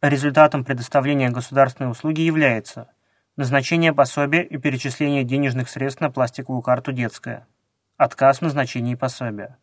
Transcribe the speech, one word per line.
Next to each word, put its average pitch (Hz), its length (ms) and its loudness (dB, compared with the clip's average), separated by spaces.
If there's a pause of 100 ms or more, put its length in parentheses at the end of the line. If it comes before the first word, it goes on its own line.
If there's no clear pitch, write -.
Результатом 147 640 4
предоставления 135 640 0
государственной 127 640 0
услуги 156 300 -4
является 147 680 0 (480)
назначение 143 560 0
пособия 143 520 0
и - 120 -14
перечисление 139 680 -2
денежных 127 440 -2
средств 135 320 -6
на 156 80 0
пластиковую 127 540 -4
карту 127 300 -2
«Детская». 120 560 -8 (480)
Отказ 135 420 4
в - 40 -6
назначении 131 520 -2
пособия. 120 680 -8